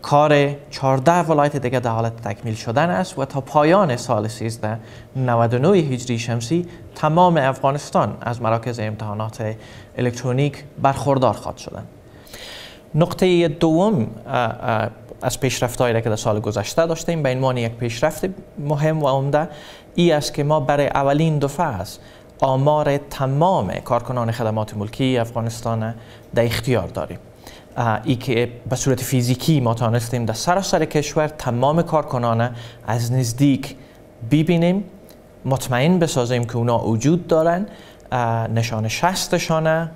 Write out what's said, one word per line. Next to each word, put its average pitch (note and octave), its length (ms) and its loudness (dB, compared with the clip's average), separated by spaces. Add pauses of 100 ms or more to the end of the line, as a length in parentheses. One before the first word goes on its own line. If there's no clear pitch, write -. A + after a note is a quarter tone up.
کار D3 540 4 (140)
چهارده C3+ 500 2
ولایت D3 380 2
دیگه B2 220 0
در A#2+ 120 0
حالت A2+ 300 -2
تکمیل G#2+ 340 -6
شدن C#3 340 0
است F3+ 300 -2
و C#3 60 0
تا C#3 160 -6
پایان D3+ 560 4
سال A2 300 0
سیزده A2+ 520 -6 (360)
نود A#2+ 380 2
و B2 60 0
نه F#3 180 4
هجری C3 420 -2
شمسی A#2+ 480 -2 (280)
تمام E3 420 4
افغانستان C3+ 840 0
از A#2+ 200 -6
مراکز A#2 380 -2
امتحانات G#2+ 760 -6 (420)
الکترونیک B2 680 -2 (180)
برخوردار C3+ 520 2
خواهد - 240 -10
شدن. - 260 -14 (1120)
نقطه F3 520 4
دوم، D#3+ 600 2 (200)
اه، B2 340 -2
اه، A2 280 0 (320)
از - 180 -4
پیشرفت‌هایی B2 540 0
را A2+ 80 2
که A#2 80 -2
در G#2+ 60 0
سال G#2+ 240 -2
گذشته G#2+ 460 -2
داشتیم، E3 380 -4
به C3 60 2
عنوان B2+ 280 0
یک A#2 140 -2
پیشرفت B2 540 -2 (340)
مهم D3+ 440 0
و C#3+ 40 2
عمده، C#3 420 0 (460)
ای E3+ 160 4
است D3 220 0
که D3 100 -2
ما D3+ 160 2
برای C#3+ 280 2
اولین D3 520 2
دفعه C#3 260 -2
است G#2 340 -6 (420)
آمار C#3+ 560 2
تمام C#3 760 0
کارکنان A#2 580 -2
خدمات G#2+ 460 -2
ملکی B2+ 400 -2
افغانستان A2+ 760 -4 (420)
در A#2 100 4
اختیار A2+ 420 0
داریم. E2 300 -8 (600)
اه، A2+ 260 0
ای C3 120 2
که A#2 360 0 (180)
به B2+ 60 0
صورت B2 260 0
فیزیکی B2+ 580 2
ما A#2 140 2
تانستیم A#2 520 0
در G#2+ 80 -2
سراسر F3+ 520 0
کشور D3+ 420 0
تمام C#3 540 0
کارکنان A#2+ 720 0 (320)
از A#2 240 -2
نزدیک C3 640 2 (560)
ببینیم، E3+ 520 4 (600)
مطمئن C3 540 2
بسازیم B2 440 0
که A#2 140 -4
اونا A#2 220 2
وجود C#3 480 0
دارن، E3+ 400 2 (440)
اه، A#2 360 0
نشان A2 400 -2
شستشانه E3 1080 0